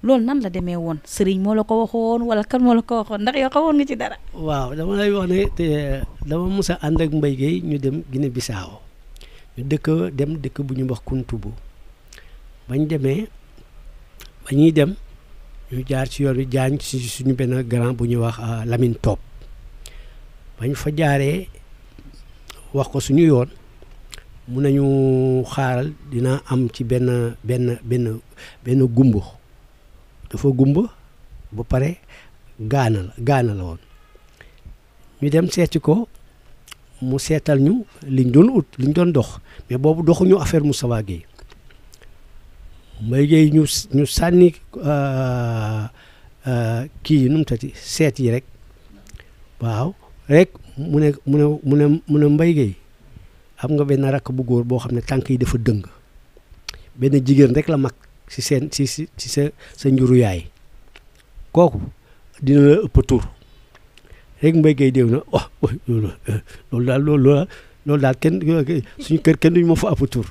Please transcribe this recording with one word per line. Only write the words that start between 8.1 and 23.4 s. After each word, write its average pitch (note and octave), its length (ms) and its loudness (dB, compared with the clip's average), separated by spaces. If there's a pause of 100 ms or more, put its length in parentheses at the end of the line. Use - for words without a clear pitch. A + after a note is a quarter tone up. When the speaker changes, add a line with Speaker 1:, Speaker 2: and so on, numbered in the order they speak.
Speaker 2:
Guinée C#3 160 -4
Bissau. G#2 520 -10 (760)
Ñu B2 80 -12
dëkk, D#3 480 -2
dem C#3+ 240 -4
dëkk C3+ 240 -10
bu C3+ 160 -6
ñu C3 140 -4
wax A#2+ 140 -6
Kuntubu. A#2+ 480 -8 (1160)
Bañ C#3 180 -2
demee, D3+ 420 -4 (1160)
ba - 80 -12
ñuy D3+ 200 4
dem, D#3 220 2 (800)
ñu B2+ 160 -8
jaar C3+ 200 -2
ci - 140 -6
yoon C3+ 140 0
wi, C3 160 -4
jaañ C3+ 280 0
ci - 200 -8
suñu B2+ 340 -4
benn B2+ 320 -2
grand A#2+ 300 -2
bu A#2 100 -4
ñuy A#2+ 140 0
wax, A#2 200 -2
euh, A2+ 260 -8
Lamine A#2+ 340 0
Top. G#2+ 180 0 (1400)
Bañ C3 140 -4
fa - 200 -6
jaaree, D3 540 -2 (1300)
wax C#3 160 -2
ko C#3 100 -4
suñu D3 240 2
yoon, B2+ 240 4 (1000)